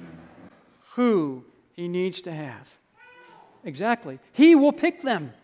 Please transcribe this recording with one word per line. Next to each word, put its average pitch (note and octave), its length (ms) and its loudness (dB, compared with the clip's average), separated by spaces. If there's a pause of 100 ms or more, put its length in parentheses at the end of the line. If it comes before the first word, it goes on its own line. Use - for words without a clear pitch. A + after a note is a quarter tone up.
(920)
who D#3+ 500 -2 (300)
he F3 140 -10
needs F3+ 340 -6
to F3+ 100 -14
have. C3+ 460 -16 (840)
Exactly. E3 560 -6 (120)
He D#4+ 220 8
will C#4+ 180 6
pick D#4 300 -4
them, F3 300 -4 (120)